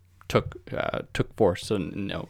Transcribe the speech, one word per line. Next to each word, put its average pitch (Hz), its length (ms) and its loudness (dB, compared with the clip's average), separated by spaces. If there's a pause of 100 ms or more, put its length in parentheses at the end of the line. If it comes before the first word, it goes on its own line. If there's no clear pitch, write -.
(280)
took, - 280 2 (200)
uh, - 240 0 (140)
took - 220 -2
force. 92 300 4
So, 107 120 0
you 87 180 -4
know, - 340 -6